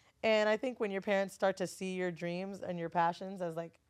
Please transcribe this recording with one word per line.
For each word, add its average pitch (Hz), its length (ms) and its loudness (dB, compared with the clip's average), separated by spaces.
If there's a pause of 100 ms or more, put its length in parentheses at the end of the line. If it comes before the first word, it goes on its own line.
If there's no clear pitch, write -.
(240)
and 214 240 6
I 214 80 4
think 247 240 -4
when 214 120 0
your 196 100 -2
parents 196 320 2
start 190 240 2
to 180 100 -2
see 185 280 -6
your 185 160 0
dreams 175 500 -6
and 175 180 -4
your 165 100 -4
passions 180 520 0
as, 165 160 -4
like, 170 160 -8 (160)